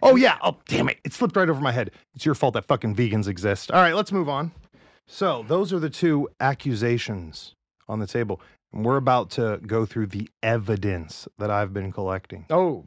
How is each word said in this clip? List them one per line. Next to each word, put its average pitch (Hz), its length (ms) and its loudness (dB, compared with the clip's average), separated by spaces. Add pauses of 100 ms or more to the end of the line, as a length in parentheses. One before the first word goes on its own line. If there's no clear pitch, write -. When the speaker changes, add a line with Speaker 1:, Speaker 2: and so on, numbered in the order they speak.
Speaker 1:
Oh, 262 140 10
yeah. 247 260 6
Oh, 170 140 0 (140)
damn - 180 0
it! - 160 -4
It - 80 -8
slipped - 240 0
right 185 140 4
over 139 100 0
my 135 140 0
head. 117 180 -2 (240)
It's - 100 -8
your 151 100 4
fault 127 180 2
that 107 100 -2
fucking 113 320 0
vegans 107 320 0
exist. 101 420 -2
All 185 120 6
right, 170 120 6
let's 196 200 -2
move 170 160 -2
on. 147 240 -4 (560)
So 147 400 -2
those 185 240 0
are 180 60 -2
the 156 100 -2
two 147 400 2 (100)
accusations 117 1120 -2 (360)
on 110 100 -6
the 101 80 -4
table. 117 320 -2 (320)
And 110 140 -6
we're 127 100 4
about 127 360 2
to 107 360 -2
go 110 180 0
through 107 220 -4
the 98 220 -8 (120)
evidence 101 840 -2 (100)
that 104 140 -4
I've 101 220 -2
been 98 180 -6
collecting. 95 580 -8
Speaker 2:
Oh, 156 380 0